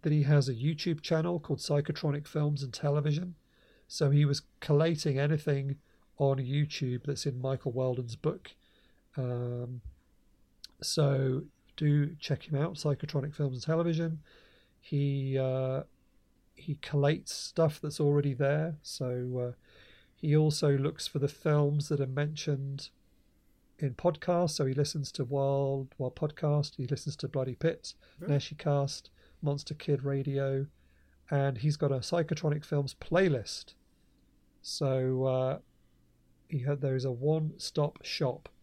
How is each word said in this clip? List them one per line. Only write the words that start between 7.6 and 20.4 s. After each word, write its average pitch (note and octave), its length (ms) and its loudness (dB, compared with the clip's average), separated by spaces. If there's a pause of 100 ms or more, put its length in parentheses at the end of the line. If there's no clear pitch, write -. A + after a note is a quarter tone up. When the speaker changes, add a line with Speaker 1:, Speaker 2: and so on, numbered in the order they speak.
Speaker 1:
Weldon's B2 420 -2
book. - 400 -4 (600)
Um, B2 640 -6 (1000)
so C#3 600 0 (320)
do D3 400 2
check - 320 -4
him D3+ 120 -4
out, E3+ 140 -2
Psychotronic D3 600 -4
Films C3+ 220 -2
and A#2+ 60 -8
Television. E3 580 0 (580)
He, C#3 600 0
uh, C3 460 0 (720)
he - 220 -6
collates D3 540 0
stuff - 500 -2
that's D3 180 -8
already C#3+ 360 2
there. D3+ 480 0
So, B2 720 -4
uh, - 60 -20 (560)
he D3+ 200 2
also D3+ 420 4